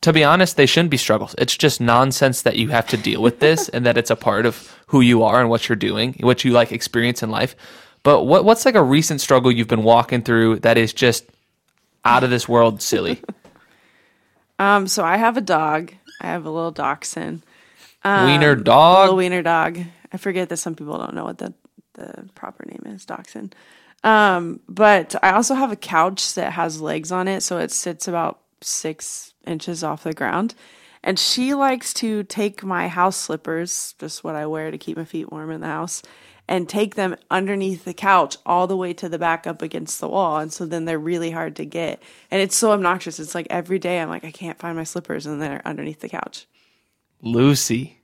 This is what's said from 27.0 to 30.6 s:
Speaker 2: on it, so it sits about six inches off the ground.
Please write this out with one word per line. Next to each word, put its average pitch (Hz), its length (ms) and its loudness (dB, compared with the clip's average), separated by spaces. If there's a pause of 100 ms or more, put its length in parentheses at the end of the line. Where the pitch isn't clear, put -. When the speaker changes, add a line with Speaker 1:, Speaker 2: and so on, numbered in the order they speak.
Speaker 2:
on 185 160 -2
it, 190 140 -4
so 180 160 -4
it 160 140 -6
sits - 360 -8
about 170 300 -4 (240)
six - 720 -10 (120)
inches 165 380 -8
off 151 200 -6
the 160 100 -6
ground. 165 400 -4 (480)